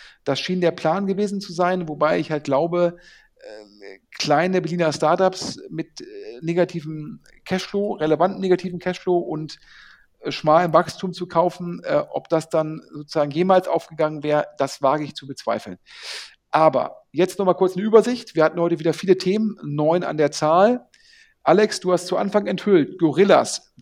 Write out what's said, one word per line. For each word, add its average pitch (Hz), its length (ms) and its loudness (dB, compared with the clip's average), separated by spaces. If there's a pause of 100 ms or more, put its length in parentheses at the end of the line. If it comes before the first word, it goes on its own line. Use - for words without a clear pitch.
(220)
Das 139 160 -2
schien 185 220 -4
der 170 120 2
Plan 185 360 -2
gewesen 196 320 -4
zu 190 120 -16
sein, 180 360 -2
wobei 151 320 0
ich 151 100 -8
halt 151 140 -4
glaube, 170 540 0 (380)
äh, 104 640 -20 (200)
kleine 175 420 0
Berliner 165 320 -2
Startups 180 680 0 (100)
mit, - 320 -12
äh, - 40 -16 (380)
negativem 165 800 -4 (240)
Cashflow, 202 500 -2
relevanten 170 460 2
negativen 180 380 0
Cashflow 180 400 -2
und, 156 400 -6 (600)
äh, - 140 -8
schmalem 160 400 2
Wachstum 175 400 0
zu 180 160 -10
kaufen, 170 560 -2
äh, 147 260 0
ob - 180 -8
das 160 200 -2
dann 156 340 -2 (100)
sozusagen 147 380 -4
jemals 185 380 2
aufgegangen 156 540 -4
wäre, 147 240 0 (120)
das 139 240 -4
wage 143 220 2
ich 143 100 -12
zu 135 140 -16
bezweifeln. 113 500 -8 (720)
Aber 151 640 2
jetzt 185 260 0
nochmal 185 160 2
kurz 185 220 0
eine 185 100 -2
Übersicht. 220 480 4
Wir 160 80 2
hatten 160 180 2
heute 170 200 0
wieder 156 140 0
viele 185 220 2
Themen, 208 460 0
neun 151 400 0
an 156 140 -4
der 151 160 2
Zahl. 196 540 2 (560)
Alex, 208 380 4
du 180 100 -2
hast 175 160 0
zu 180 120 -2
Anfang 202 280 0
enthüllt, 196 520 2
Gorillas, 165 840 4